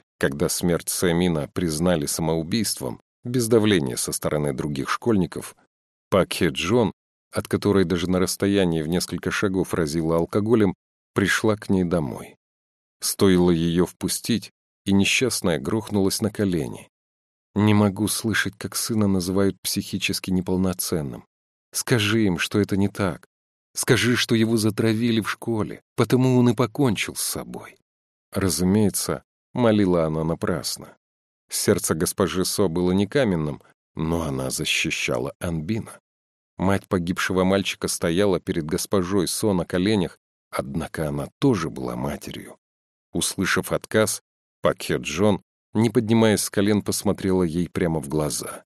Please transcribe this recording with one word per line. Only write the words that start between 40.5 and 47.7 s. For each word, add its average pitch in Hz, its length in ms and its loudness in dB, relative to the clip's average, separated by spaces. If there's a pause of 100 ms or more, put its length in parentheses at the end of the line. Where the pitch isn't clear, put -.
однако 76 580 -6
она 71 200 -6 (100)
тоже 95 320 2
была 60 260 -8
матерью. - 640 -10 (540)
Услышав 90 600 -2
отказ, 107 500 0 (380)
Пак - 220 0
Хе 80 140 -2
Джон, 80 440 0 (320)
не 110 160 2
поднимаясь 113 540 4
с - 80 -6
колен, 101 320 2
посмотрела 92 640 0
ей 82 240 -2
прямо 82 320 -2